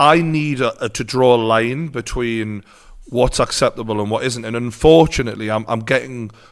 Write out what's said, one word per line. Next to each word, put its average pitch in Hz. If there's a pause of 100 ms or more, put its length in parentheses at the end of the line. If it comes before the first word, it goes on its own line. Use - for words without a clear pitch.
I, 156
I 170
need 151
a, 120
a, -
to 120
draw 127
a -
line 117
between 113 (460)
what's 123
acceptable 113
and 104
what 110
isn't. 120
And 113
unfortunately, 120
I'm, 107
I'm 113
getting 123 (220)